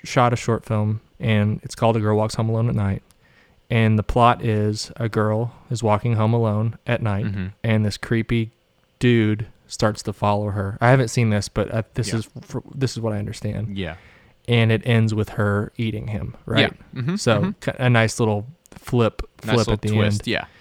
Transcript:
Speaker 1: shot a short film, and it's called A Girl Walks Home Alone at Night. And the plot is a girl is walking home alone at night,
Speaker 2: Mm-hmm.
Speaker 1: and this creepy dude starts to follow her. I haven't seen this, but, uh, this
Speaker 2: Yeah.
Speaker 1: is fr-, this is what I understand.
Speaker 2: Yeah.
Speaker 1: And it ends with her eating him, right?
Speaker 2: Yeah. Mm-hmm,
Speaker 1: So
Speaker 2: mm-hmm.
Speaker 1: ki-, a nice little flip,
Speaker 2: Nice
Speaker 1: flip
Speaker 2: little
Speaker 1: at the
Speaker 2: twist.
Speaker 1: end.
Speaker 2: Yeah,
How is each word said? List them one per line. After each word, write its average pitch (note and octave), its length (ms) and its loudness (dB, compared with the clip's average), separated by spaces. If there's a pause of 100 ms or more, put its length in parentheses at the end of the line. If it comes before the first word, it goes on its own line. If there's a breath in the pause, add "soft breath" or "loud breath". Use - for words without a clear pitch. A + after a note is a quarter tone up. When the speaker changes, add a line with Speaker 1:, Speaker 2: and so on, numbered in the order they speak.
Speaker 1:
shot B2 280 2
a A#2+ 40 0
short - 280 -2
film, G#2+ 360 -2 (200)
and G#2+ 420 0
it's - 120 -12
called A2+ 220 2
A A2+ 40 0
Girl G#2+ 160 2
Walks G#2+ 200 0
Home A2+ 120 0
Alone A2+ 220 0
at - 40 -2
Night. G2 280 -2 (640 soft breath)
And A2 300 4
the G#2 60 0
plot A#2+ 380 2
is G#2+ 540 -2
a A2+ 120 -4
girl A2 440 0 (180)
is A#2 120 -4
walking A2 320 2
home A2 180 2
alone A2 540 0
at A#2+ 160 0
night, G#2+ 240 -2
Speaker 2:
Mm-hmm. G2 200 -4 (180)
Speaker 1:
and A2 200 2
this G2+ 140 -2
creepy A2+ 540 -2 (480)
dude A2+ 460 4 (200)
starts - 380 -2
to G#2+ 80 -6
follow G#2 380 0
her. G2 300 -6
I A#2+ 100 4
haven't C3 180 4
seen A2+ 220 2
this, G#2 180 0
but, - 240 -2
uh, A2 100 -2 (120)
this G#2+ 180 -4
Speaker 2:
Yeah. A2+ 80 0
Speaker 1:
is - 80 -10 (140)
fr-, - 180 -10 (120)
this C3 200 -2
is A#2 80 -8
what A2 120 -2
I G#2 60 -4
understand. G#2 580 -6
Speaker 2:
Yeah. F2 200 -6 (500 soft breath)
Speaker 1:
And A#2 240 4
it A2 160 2
ends A2+ 260 4
with G#2+ 180 -2
her G#2 460 0
eating G#2+ 300 -4
him, G#2+ 300 -8 (100)
right? A#2+ 260 2 (220)
Speaker 2:
Yeah. C3 60 -8
Mm-hmm, D#3 160 -4
Speaker 1:
So A2+ 240 2
Speaker 2:
mm-hmm. F#3 100 0 (100)
Speaker 1:
ki-, - 200 -6
a B2 100 2
nice A2+ 300 2
little G#2+ 260 0 (240)
flip, - 520 -2 (220)
Speaker 2:
Nice A2 100 0
Speaker 1:
flip - 40 6
Speaker 2:
little A2 140 2
Speaker 1:
at G#2+ 100 -2
the G#2+ 60 -2
Speaker 2:
twist. G#2 320 2
Speaker 1:
end. - 80 -10
Speaker 2:
Yeah, G#2+ 160 -2 (160 loud breath)